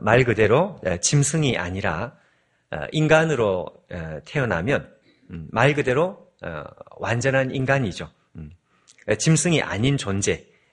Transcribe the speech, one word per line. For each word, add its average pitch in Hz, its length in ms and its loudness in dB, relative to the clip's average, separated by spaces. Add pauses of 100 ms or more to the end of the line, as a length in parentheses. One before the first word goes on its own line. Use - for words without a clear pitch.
말 120 240 4
그대로, 117 600 2
어, 87 140 -2
짐승이 143 580 0
아니라, 95 600 -4 (540)
어, 147 200 -8
인간으로, 151 760 2 (240)
어, 80 340 -10
태어나면, 110 680 -2 (380)
음, 80 200 -12
말 135 240 4
그대로, 147 540 -2 (140)
어, 80 220 -10 (320)
완전한 131 580 0
인간이죠. 127 560 -2 (260)
음, 78 140 -16 (580)
어, 107 60 2
짐승이 160 480 2
아닌 135 340 0
존재, 98 480 -2 (280)